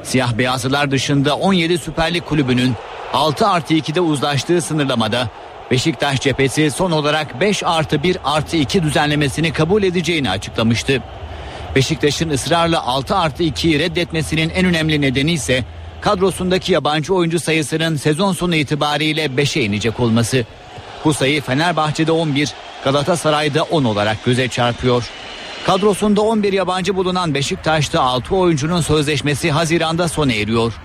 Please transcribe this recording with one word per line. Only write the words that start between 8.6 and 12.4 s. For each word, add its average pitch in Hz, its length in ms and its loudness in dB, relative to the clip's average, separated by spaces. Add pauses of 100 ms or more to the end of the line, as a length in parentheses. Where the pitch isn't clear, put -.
düzenlemesini 151 680 0
kabul 180 300 2
edeceğini 170 460 0
açıklamıştı. 113 760 0 (720)
Beşiktaş'ın 147 540 0
ısrarla 165 540 0